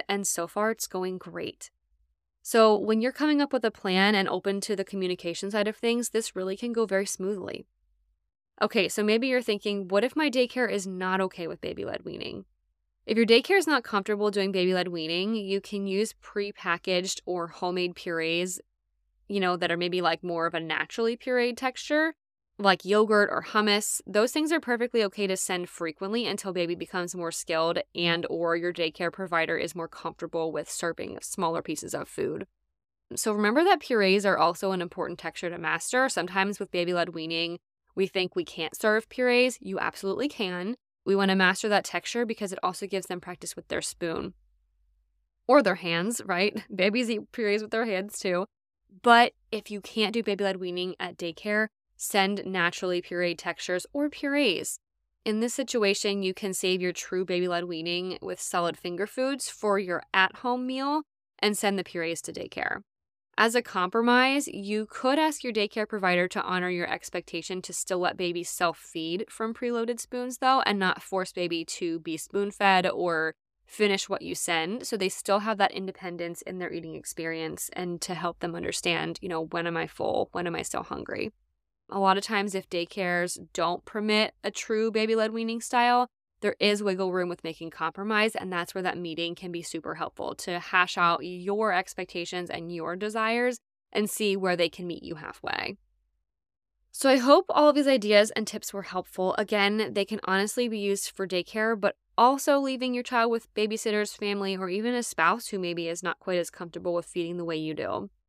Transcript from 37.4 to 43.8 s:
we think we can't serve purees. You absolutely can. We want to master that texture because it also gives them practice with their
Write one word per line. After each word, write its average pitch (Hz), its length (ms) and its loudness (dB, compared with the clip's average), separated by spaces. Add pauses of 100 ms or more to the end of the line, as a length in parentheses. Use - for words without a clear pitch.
we 190 140 2
think 185 280 -2
we 175 100 0
can't - 300 -8
serve 220 340 2
purees. 247 520 2
You 190 160 -6
absolutely - 520 -2
can. 185 460 -4 (280)
We 196 120 4
want 196 140 4
to 190 60 4
master 190 340 4
that 196 140 4
texture 233 420 -4
because 214 280 -6
it - 100 -8
also 185 240 -4
gives 185 200 -4
them 180 120 -6
practice 180 360 -12
with - 120 -16
their 170 140 -4